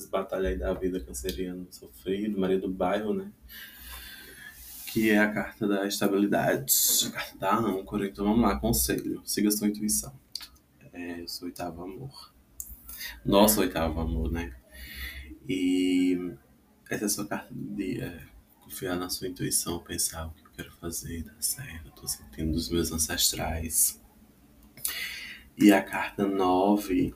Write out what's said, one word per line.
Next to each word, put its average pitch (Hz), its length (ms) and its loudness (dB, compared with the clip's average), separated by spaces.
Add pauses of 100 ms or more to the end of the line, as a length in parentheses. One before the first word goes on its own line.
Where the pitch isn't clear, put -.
(100)
batalha 95 400 -2
aí 92 80 -2
da 92 160 0
vida, 92 260 -2
canceriano, 90 680 -6
sofrido, 101 680 -4
Maria 95 200 4
do 98 100 -2
Bairro, 98 460 0
né? 95 180 -4 (1600)
Que 110 160 4
é 107 100 6
a 107 140 4
carta 104 340 -4
da 98 200 2
estabilidade, 98 880 2 (320)
a - 40 -6
carta - 280 -8
da 98 180 2
âncora. 101 500 0
Então 101 200 -2
vamos 117 160 6
lá, 98 180 4
conselho. - 640 0
Siga - 260 4
sua 107 180 4
intuição. 107 440 -2 (800)
É, 87 300 -10
eu 85 40 -14
sou - 200 -10
o 87 40 -8
oitavo 87 340 -8
amor. 131 480 -14 (920)
Nosso 104 360 6
oitavo 82 400 0
amor, 80 300 0
né? 85 240 -6 (960)
E 90 840 2 (560)
essa - 140 -4
é - 20 2
a - 20 2
sua 104 180 -2
carta - 280 -8
do 101 200 -8
dia. 90 540 -6 (320)
Confiar 90 360 -6
na 90 120 -4
sua 92 200 -4
intuição, - 500 -2
pensar 82 480 -4
o 82 60 -10
que - 120 -20
eu - 120 -20
quero - 160 -12
fazer, 82 500 -8
dar - 180 -14
certo, - 460 -6
eu - 60 -20
tô - 140 -18
sentindo - 480 -4
os 82 140 -2
meus 82 240 0
ancestrais. 82 1080 0 (1600)
E 104 160 10
a 98 100 8
carta - 440 -2
nove 95 880 4